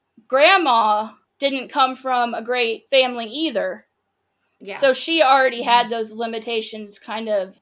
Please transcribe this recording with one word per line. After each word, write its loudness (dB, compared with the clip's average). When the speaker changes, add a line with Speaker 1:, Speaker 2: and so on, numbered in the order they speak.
Speaker 1:
Grandma 4
didn't -4
come 0
from -2
a -8
great -2
family 0
either. -6
Speaker 2:
Yeah. -12
Speaker 1:
So 2
she 0
already 2
had 4
Speaker 2:
Mm-hmm. -8
Speaker 1:
those -6
limitations -8
kind -8
of -2